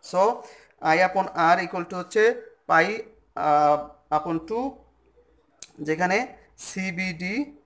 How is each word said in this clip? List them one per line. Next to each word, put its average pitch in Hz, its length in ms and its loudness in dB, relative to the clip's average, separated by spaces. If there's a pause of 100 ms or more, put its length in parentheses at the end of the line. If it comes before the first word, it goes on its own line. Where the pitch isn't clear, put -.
(120)
So 180 80 0 (600)
I 160 160 4 (100)
upon 190 180 0 (280)
R - 20 6 (100)
equal 170 240 -6
to 185 120 -10
হচ্ছে 214 220 0 (460)
pi, 165 160 6 (500)
আহ, 147 440 4 (380)
upon 165 200 -2 (100)
two, 226 160 -4 (1200)
যেখানে 180 300 0 (400)
সিবিডি 185 800 -6 (300)